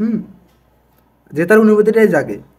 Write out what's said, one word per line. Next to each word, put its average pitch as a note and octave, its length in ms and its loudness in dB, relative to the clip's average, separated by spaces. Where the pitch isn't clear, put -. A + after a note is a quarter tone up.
হুম, A3 220 -6
জেতার F3 240 2
অনুভূতিটাই G#3+ 500 2
জাগে G#2+ 300 -4